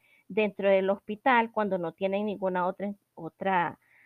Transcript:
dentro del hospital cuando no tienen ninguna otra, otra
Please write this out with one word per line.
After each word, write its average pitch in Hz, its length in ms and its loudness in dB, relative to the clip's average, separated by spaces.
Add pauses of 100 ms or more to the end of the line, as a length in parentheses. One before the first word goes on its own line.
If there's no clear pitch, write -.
(280)
dentro 202 400 0
del 190 220 4
hospital 226 600 0
cuando 202 280 -2
no 165 140 -4
tienen 196 340 -2
ninguna 185 400 -2
otra, 190 280 -6 (200)
otra 175 640 -2 (280)